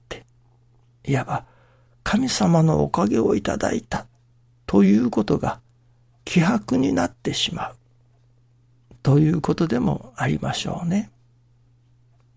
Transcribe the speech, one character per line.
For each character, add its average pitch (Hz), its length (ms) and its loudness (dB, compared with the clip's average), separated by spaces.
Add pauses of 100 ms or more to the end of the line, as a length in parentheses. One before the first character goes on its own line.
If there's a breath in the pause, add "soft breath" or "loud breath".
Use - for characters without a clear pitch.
て、 - 160 -16 (800)
い 139 100 0
わ 127 80 -2
ば - 220 -8 (580 soft breath)
神 254 260 0
様 170 340 2
の 151 200 4
お 143 60 -2
か 185 180 0
げ 226 120 0
を - 160 2
い - 60 -2
た - 160 -4
だ - 160 -2
い - 80 -2
た - 260 -10 (580)
と - 180 4
い 196 140 6
う 240 140 0
こ 220 120 -2
と - 140 0
が - 220 -4 (680)
希 - 160 2
薄 208 360 0
に 262 160 0
な 175 120 0
っ - 60 -8
て - 220 -6
し - 200 -4
ま - 160 -10
う - 60 -18 (1300)
と 143 160 4
い 156 120 4
う 165 100 0
こ 156 140 0
と 170 120 0
で 226 120 -2
も 208 360 -4
あ 127 120 -4
り 143 120 -2
ま - 140 -4
し - 140 -6
ょ - 160 -8
う 170 40 -4
ね。 196 220 -2 (1300)